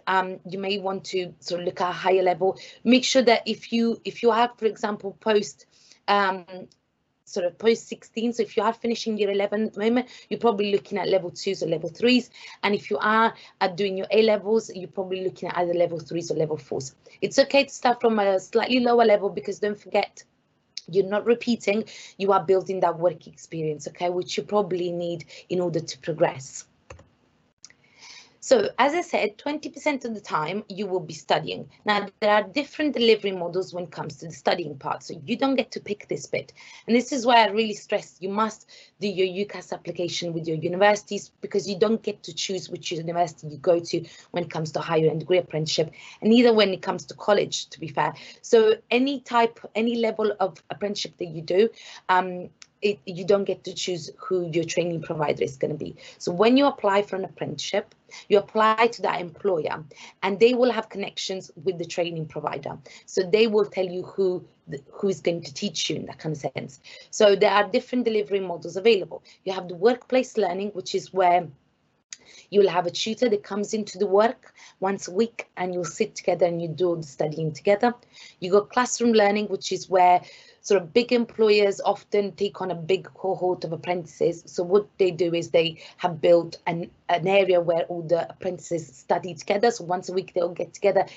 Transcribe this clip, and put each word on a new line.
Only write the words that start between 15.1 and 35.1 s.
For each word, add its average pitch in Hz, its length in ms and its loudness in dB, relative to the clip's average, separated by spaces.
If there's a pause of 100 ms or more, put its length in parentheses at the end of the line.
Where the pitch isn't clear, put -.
looking 180 260 -6
at - 80 -6
either 175 160 0
level 170 260 2
threes 170 300 -8
or 151 60 -2
level 156 220 -2
fours. - 380 -10 (260)
It's - 180 2
okay 277 240 4
to 277 100 -6
start 240 280 0
from 220 180 2
a 196 200 2
slightly 233 420 0
lower 240 240 4
level, 202 240 4
because 196 300 -8
don't 208 200 -4
forget, - 440 -4 (680)
you're 185 140 2
not 202 180 -2
repeating, 226 600 0 (340)
you 196 140 0
are 190 120 4
building 190 360 0
that 170 180 0
work 165 300 -2
experience, 156 600 -8
okay, 175 200 -4
which 180 260 -4
you 208 60 -2
probably 180 500 -2
need 170 340 -6 (240)
in 180 120 -2
order 165 180 -2
to - 200 -10
progress. - 640 -4 (1800)
So 220 280 4 (100)
as 285 140 4
I 349 80 0
said, 208 360 -4
twenty 302 320 -6
percent 277 360 -4
of 226 100 -6
the 202 60 -12
time 180 480 -4
you 196 180 -6
will 180 140 -2
be 156 120 -12
studying. - 560 -2 (160)
Now, 202 220 0 (120)
there 208 140 4
are 208 80 6
different 277 540 -4
delivery 220 380 2
models 180 400 -4
when 175 100 -8
it 170 80 -14
comes 156 260 -10
to 165 100 -16
the 160 40 -14
studying 170 440 -2
part, 143 280 -6
so - 200 -14